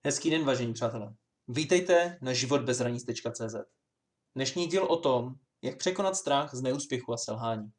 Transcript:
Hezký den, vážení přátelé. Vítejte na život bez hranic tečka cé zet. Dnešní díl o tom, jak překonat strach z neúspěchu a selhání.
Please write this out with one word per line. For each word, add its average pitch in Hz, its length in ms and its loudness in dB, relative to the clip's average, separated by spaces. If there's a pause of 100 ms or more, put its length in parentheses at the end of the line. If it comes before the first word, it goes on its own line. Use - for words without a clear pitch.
Hezký 147 260 0
den, 160 140 2
vážení 123 280 2
přátelé. 113 420 -4 (340)
Vítejte 175 720 4
na 127 100 -2
život 127 300 2
bez 123 160 0
hranic 120 260 -2
tečka 117 260 -6
cé 113 180 -8
zet. 107 180 -10 (680)
Dnešní 147 320 -2
díl 180 180 2
o 170 120 2
tom, 131 380 0 (280)
jak 127 160 -6
překonat 190 380 0
strach 143 380 0
z 127 80 -6
neúspěchu 131 500 -2
a 113 40 -2
selhání. 113 640 -4